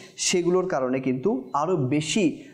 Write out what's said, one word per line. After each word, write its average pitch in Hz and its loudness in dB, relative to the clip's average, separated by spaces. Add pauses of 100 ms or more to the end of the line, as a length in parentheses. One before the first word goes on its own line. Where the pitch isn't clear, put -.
(160)
সেগুলোর 180 2
কারণে 131 0
কিন্তু 131 -2
আরও 160 0
বেশি, 151 0